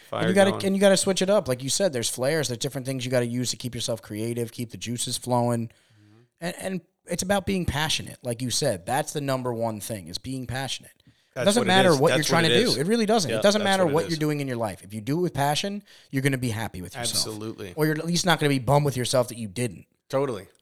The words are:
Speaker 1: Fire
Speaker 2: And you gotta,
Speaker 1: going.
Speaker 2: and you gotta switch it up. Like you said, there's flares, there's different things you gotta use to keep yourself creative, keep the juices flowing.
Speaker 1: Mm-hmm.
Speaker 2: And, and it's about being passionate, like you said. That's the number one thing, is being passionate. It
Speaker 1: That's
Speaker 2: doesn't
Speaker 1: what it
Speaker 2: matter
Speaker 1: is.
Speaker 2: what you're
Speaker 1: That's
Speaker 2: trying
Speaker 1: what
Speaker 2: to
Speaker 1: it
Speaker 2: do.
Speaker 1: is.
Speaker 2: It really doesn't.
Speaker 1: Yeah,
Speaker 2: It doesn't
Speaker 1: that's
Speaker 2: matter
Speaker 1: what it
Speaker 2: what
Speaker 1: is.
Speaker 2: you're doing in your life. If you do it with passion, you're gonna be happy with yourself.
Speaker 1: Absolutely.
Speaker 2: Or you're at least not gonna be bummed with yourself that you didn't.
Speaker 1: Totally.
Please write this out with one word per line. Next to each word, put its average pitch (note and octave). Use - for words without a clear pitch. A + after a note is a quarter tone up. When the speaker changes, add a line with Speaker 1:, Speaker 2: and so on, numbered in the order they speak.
Speaker 1:
Fire -
Speaker 2:
And E3+
you F#3+
gotta, G3
Speaker 1:
going. -
Speaker 2:
and G3
you G3
gotta G3
switch F#3+
it F#3+
up. G3
Like B2+
you C3+
said, F#3
there's A2+
flares, C#3
there's A#2+
different C3+
things C3
you B2+
gotta B2
use A#2+
to A#2+
keep A#2+
yourself A#2
creative, A2+
keep A#2+
the -
juices A#2+
flowing. A#2+
Speaker 1:
Mm-hmm. -
Speaker 2:
And, E3+
and F#3+
it's -
about G3
being F#3
passionate, B2+
like A#2+
you B2+
said. G#2
That's C#3
the D3+
number B2+
one A2+
thing, G2+
is F2+
being C3
passionate. B2+
It -
Speaker 1:
That's B2+
Speaker 2:
doesn't A3
Speaker 1:
what G3+
it -
Speaker 2:
matter F#3
Speaker 1:
is. C#3
Speaker 2:
what D3+
you're B2+
Speaker 1:
That's -
Speaker 2:
trying E3
Speaker 1:
what A#2
Speaker 2:
to A#2+
Speaker 1:
it A3
Speaker 2:
do. A#3
Speaker 1:
is. A2+
Speaker 2:
It D3
really A3+
doesn't. G3+
Speaker 1:
Yeah, A2+
Speaker 2:
It G#2+
doesn't G#3
Speaker 1:
that's -
Speaker 2:
matter F#3+
Speaker 1:
what D#3+
it -
Speaker 2:
what E3
Speaker 1:
is. F#3
Speaker 2:
you're D#3+
doing D3+
in C#3
your B2
life. G#2
If G2
you A2+
do C#3
it -
with E3+
passion, D3
you're C3+
gonna C3+
be B2
happy G#2
with E2
yourself. A#2
Speaker 1:
Absolutely. G#2+
Speaker 2:
Or D3+
you're D#3
at D#3
least E3+
not E3
gonna D3
be C#3
bummed C#3
with C3
yourself B2
that A2+
you A2+
didn't. G2+
Speaker 1:
Totally. C3